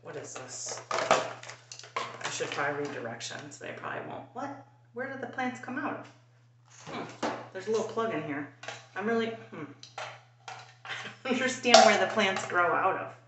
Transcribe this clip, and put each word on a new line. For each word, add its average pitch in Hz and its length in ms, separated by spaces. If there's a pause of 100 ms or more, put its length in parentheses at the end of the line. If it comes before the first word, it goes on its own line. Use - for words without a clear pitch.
What 165 160
is - 160
this? - 480 (100)
I - 1400
should 151 200
probably 147 320
read 143 100
directions, - 680
but 82 100
I - 20
probably - 380
won't. - 240
What? 277 320 (280)
Where 262 160
did 269 120
the 240 60
plants 247 340
come 262 180
out - 220
of? - 100 (800)
Hmm, - 400 (240)
there's 190 140
a 220 40
little 220 140
plug 226 280
in 151 100
here. 143 260 (440)
I'm 196 140
really, 226 200
hmm. 180 360 (340)
<laughs> - 880
I - 60 (320)
don't 254 100
understand 247 520
where 202 120
the 190 140
plants 196 360
grow 170 260
out 160 260
of. - 140 (140)